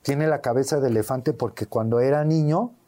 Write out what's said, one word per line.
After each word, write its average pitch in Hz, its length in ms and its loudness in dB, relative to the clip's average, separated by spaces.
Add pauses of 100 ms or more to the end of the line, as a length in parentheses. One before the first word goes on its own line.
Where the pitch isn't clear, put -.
tiene 143 240 -2
la 156 140 0
cabeza 131 400 0
de 131 80 2
elefante 123 440 0
porque - 340 -6
cuando 113 340 0
era 143 240 2
niño 160 480 0 (160)